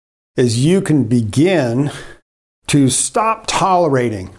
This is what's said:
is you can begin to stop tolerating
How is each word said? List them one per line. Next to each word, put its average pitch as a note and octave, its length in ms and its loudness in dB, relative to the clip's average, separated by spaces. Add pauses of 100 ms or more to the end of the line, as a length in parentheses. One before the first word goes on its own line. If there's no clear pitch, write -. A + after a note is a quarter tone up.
(360)
is B2 280 0
you F#3 160 4
can D3+ 240 0
begin B2 880 0 (720)
to C#3 240 2
stop A3 560 -2
tolerating C3 920 0